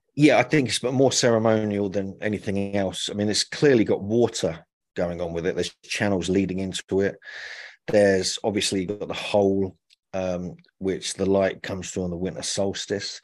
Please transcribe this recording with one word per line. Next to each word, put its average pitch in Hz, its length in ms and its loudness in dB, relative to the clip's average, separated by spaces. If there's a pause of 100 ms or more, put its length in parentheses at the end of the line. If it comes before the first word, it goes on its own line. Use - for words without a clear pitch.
(140)
Yeah, 139 240 6
I 123 40 6
think 131 260 2
it's - 140 -4
more 127 300 4
ceremonial 110 760 2
than 95 320 -4
anything 98 560 -4
else. 95 340 -2
I - 40 -8
mean, 104 140 0
it's 101 160 0
clearly 131 400 4
got 92 180 0
water 98 640 0 (280)
going 87 260 -4
on 85 120 -6
with 85 140 -4
it. 92 80 0
There's - 200 -4 (100)
channels 95 440 -2
leading 92 300 0
into 95 420 -4
it. 98 160 0 (680)
There's 98 580 2
obviously 101 400 0
got 98 240 -6
the 85 60 -8
hole, 98 640 0 (360)
um, 90 440 -4 (220)
which 95 360 -4
the 95 100 -2
light 98 380 2
comes 95 280 -8
through 95 140 -4
on 90 60 -4
the 85 60 -4
winter 87 260 -6
solstice. - 800 -4